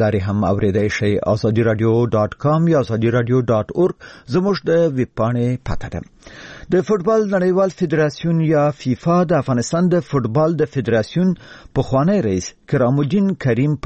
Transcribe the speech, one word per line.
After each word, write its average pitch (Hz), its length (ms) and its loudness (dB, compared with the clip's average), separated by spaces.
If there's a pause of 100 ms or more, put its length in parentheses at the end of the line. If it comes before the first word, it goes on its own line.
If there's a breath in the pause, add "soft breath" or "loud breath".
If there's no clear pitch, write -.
لارې 107 260 0
هم 101 220 0
اوریدای 101 460 0
شئ. 104 160 0 (220)
ازادي 113 340 0
راډیو 110 260 2 (220)
ډاټ 107 280 0
کام 160 280 2
یا 143 120 2
ازادي 113 320 0
راډیو 123 240 0 (120)
ډاټ 107 160 0 (100)
اورګ - 180 2 (380 loud breath)
زموږ 185 220 0 (120)
د 165 300 2
ویب 123 220 -2
پاڼې 120 280 0 (220)
پته - 240 -4
ده. 85 60 -6 (760 loud breath)
د 185 120 4
فوټبال 214 340 0 (120)
نړیوال 185 380 2 (100)
فدراسیون 160 640 0
یا 151 180 2 (160)
فیفا 151 460 0
د 165 160 -2
افغانستان 139 480 0
د 175 180 2
فوټبال 143 540 0
د 151 140 -2
فدراسیون 117 540 0 (500 loud breath)
پخوانی 139 380 0 (100)
رئیس 92 220 -2 (240)
کرام 135 300 2
الدین 196 260 0 (160)
کریم 135 420 0